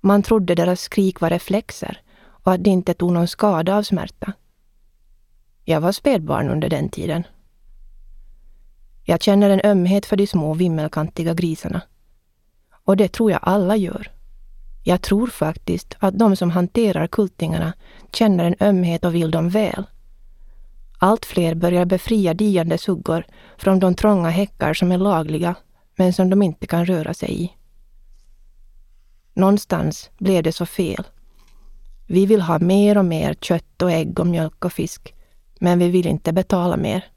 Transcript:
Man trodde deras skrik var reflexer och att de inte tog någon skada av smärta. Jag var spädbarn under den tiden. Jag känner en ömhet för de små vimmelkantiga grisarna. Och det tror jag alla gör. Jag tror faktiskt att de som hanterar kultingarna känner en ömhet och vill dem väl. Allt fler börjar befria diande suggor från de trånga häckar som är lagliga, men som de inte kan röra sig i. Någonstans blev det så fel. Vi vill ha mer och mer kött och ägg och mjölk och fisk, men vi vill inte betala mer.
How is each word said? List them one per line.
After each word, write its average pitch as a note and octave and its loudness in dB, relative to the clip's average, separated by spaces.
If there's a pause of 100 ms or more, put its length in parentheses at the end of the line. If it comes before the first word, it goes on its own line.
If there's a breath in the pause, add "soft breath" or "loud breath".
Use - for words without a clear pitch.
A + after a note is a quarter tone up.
Man G3+ 4
trodde F#3+ 2
deras F3 0
skrik F#3+ -2
var E3 0
reflexer - -6 (180)
och - -2
att F3+ -2
de G#3 6
inte F3+ 0
tog F3 0
någon E3+ 2
skada F#3+ 0
av G#3 0
smärta. F3+ -6 (1300)
Jag D#3+ 0
var F3 0
spädbarn D#3+ -2
under D#3 -2
den D3 -2
tiden. E3 -6 (1800)
Jag E3+ 0
känner G3+ 4
en G3 4
ömhet G3 2
för G#3 -2
de G3 2
små D#3 0
vimmelkantiga D#3+ -2
grisarna. E3+ -4 (1000)
Och G3 4
det F#3+ 2
tror A3 0
jag E3+ 0
alla G3 0
gör. - -4 (720)
Jag F3+ 2
tror G#3 0
faktiskt - -6
att F#3+ 0
de G#3 4
som F3 0
hanterar F3+ 0
kultingarna E3 -2 (400 soft breath)
känner F#3+ 2
en F3 0
ömhet F3+ 2
och E3+ 0
vill E3 0
dem E3 0
väl. G3 -2 (1120)
Allt G#3 2
fler E3 -2
börjar F3 2
befria F#3 0
diande F3 0
suggor E3+ -4 (340 soft breath)
från F#3+ 2
de F#3 2
trånga F#3+ 2
häckar E3+ -2
som F3+ 0
är F#3 0
lagliga, E3+ -2 (420)
men F3+ 2
som F#3 2
de G3 4
inte F3+ -2
kan E3+ -2
röra F3 -4
sig - -6
i. F3+ -8 (1800)
Någonstans F#3+ 0
blev F#3 0
det D#3+ -2
så F3 -6
fel. F3 -6 (1000)
Vi F#3+ 2
vill G#3 4
ha E3 -2
mer G3+ 4
och G3 4
mer D#3 -2
kött - -4
och F3+ 0
ägg E3 -2
och E3+ 0
mjölk E3+ -4
och F3 -4
fisk, - -10 (460)
men F3 2
vi F3 2
vill F3+ 0
inte E3 -2
betala F3+ 0
mer. - -4 (120)